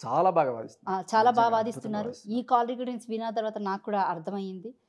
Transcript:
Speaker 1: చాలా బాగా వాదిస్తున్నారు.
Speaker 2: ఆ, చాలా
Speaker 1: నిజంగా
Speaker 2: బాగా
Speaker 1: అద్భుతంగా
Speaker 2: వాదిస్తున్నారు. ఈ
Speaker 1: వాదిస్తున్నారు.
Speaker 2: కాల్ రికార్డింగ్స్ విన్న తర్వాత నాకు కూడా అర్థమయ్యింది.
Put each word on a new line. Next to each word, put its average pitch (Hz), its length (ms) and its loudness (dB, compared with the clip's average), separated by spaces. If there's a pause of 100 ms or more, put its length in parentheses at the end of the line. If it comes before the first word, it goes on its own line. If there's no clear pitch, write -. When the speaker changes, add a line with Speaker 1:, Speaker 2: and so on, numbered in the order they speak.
Speaker 1:
చాలా 160 240 4
బాగా 151 220 4
వాదిస్తున్నారు. - 380 -10
Speaker 2:
ఆ, - 20 0
చాలా 190 80 -2
Speaker 1:
నిజంగా 226 300 4
Speaker 2:
బాగా - 0 -
Speaker 1:
అద్భుతంగా 226 260 4
Speaker 2:
వాదిస్తున్నారు. 214 480 -4
ఈ - 20 -6
Speaker 1:
వాదిస్తున్నారు. 240 400 -6
Speaker 2:
కాల్ 240 220 4
రికార్డింగ్స్ 247 420 -8
విన్న 226 200 -4
తర్వాత 220 280 -4
నాకు 196 260 -4
కూడా 202 180 0
అర్థమయ్యింది. 190 720 -6 (140)